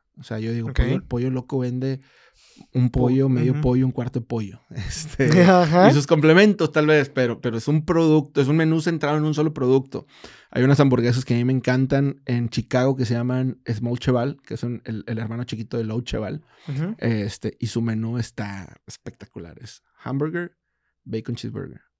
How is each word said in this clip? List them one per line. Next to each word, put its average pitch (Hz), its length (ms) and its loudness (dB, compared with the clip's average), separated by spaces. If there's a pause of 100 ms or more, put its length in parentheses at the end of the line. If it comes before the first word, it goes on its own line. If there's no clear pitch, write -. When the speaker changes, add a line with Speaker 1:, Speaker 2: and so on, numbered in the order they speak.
(180)
Speaker 1:
O - 40 -20
sea, 113 160 -10
yo 113 140 -6
digo, 117 160 -6
Speaker 2:
Ok. 135 80 -6
Speaker 1:
pollo, 127 180 0
el 190 80 -4
pollo 123 280 -4
loco 127 300 -6
vende 127 400 -6 (720)
un 127 180 2
Speaker 2:
Po-, 127 100 -2
Speaker 1:
pollo, 131 280 2
medio 135 240 2
Speaker 2:
ujú. 147 100 -2
Speaker 1:
pollo, 131 240 2
un 127 60 -2
cuarto 120 280 -6
de 117 60 -12
pollo. 107 400 -8
<laughs> - 40 -20
Este, 139 540 -4
Speaker 2:
<laughs> 160 180 6
Ajá. 180 480 6
Speaker 1:
y 139 40 4
sus 143 120 2
complementos, 165 640 6
tal 151 160 2
vez, 147 220 4
pero, 123 320 -2
pero 113 160 -4
es 113 100 -6
un 151 180 2
producto, 156 560 2
es 131 80 4
un 151 100 2
menú 160 220 2
centrado 151 360 -2
en 151 80 0
un 156 100 0
solo 151 180 0
producto. 131 540 0 (440)
Hay 127 120 0
unas 135 160 4
hamburguesas 127 460 2
que 120 100 -2
a - 40 2
mí 120 60 0
me 131 100 0
encantan 135 720 0
en 120 220 -2
Chicago 127 460 -2
que 131 120 -2
se 117 80 -2
llaman 127 520 -4
Small 120 320 -4
Cheval, 123 380 -2 (100)
que - 100 -10
son 120 280 -8
el, 113 240 -10
el 113 100 -6
hermano 113 260 -8
chiquito 113 340 -8
de 113 60 -4
Low 110 180 -6
Cheval. 110 400 -8 (260)
Speaker 2:
Ujú. 156 300 -6
Speaker 1:
Este, 104 600 -6
y - 100 -6
su 117 140 -4
menú 113 360 -4
está 101 580 -10 (100)
espectacular. - 720 -18
Es - 220 -20 (220)
hamburger, 156 520 -6 (480)
bacon 110 300 -8
cheeseburger, 110 460 -12 (200)